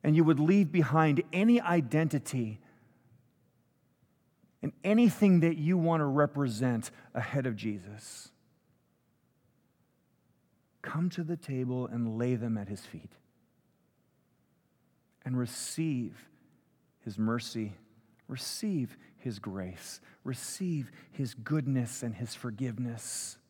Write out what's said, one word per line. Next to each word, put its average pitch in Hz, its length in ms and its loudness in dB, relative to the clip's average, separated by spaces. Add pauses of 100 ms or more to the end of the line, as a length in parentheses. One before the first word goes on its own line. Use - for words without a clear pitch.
And 151 140 6
you 165 80 8
would 151 160 6
leave 175 320 6
behind 156 580 4
any 226 300 4
identity 147 960 0 (2000)
and 156 100 -6 (100)
anything 202 580 6
that 165 180 4
you 165 180 2
want 165 240 2
to 147 60 2
represent 135 840 0 (220)
ahead 127 320 -4
of 123 100 -2
Jesus. 104 760 -10 (2500)
Come 170 300 -2
to 175 120 -6
the 165 140 -4
table 127 500 -4
and 113 300 -4
lay 123 180 0
them 113 220 -2
at 101 100 -6
his 101 140 -10
feet. - 320 -16 (2000)
And 127 160 -4
receive 123 920 -4 (680)
his 104 180 -10
mercy, 110 560 -2 (520)
receive 151 680 -6 (220)
his 113 200 -8
grace, 92 640 -10 (240)
receive 139 680 -4 (220)
his 127 220 -6
goodness 131 680 -2
and 117 120 -6
his 120 200 -8
forgiveness. 117 1000 -8 (140)